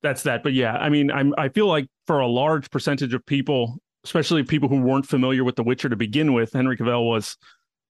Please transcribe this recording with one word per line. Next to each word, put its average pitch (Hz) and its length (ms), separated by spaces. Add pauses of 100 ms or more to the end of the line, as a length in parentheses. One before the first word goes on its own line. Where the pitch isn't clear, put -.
that's 143 220
that. 120 180
But 139 120
yeah, 120 220
I - 120
mean, 147 220
I'm, 139 280
I 147 120
feel 208 180
like 151 180 (200)
for 156 140
a 127 60
large 135 440
percentage 135 440
of 120 100
people, 135 540 (260)
especially 160 380
people 143 260
who 135 120
weren't 135 260
familiar 131 380
with 123 120
The 123 60
Witcher 120 260
to 117 80
begin 127 360
with, 117 200
Henry 131 240
Cavill 117 320
was 113 280 (540)